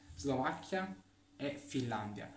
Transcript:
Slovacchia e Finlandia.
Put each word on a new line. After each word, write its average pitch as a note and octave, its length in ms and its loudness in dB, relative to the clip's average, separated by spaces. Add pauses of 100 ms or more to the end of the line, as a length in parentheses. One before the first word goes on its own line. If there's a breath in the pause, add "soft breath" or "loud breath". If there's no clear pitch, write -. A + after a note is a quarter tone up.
(160 loud breath)
Slovacchia D#3 800 2 (420)
e C#3+ 180 0
Finlandia. G#2+ 800 0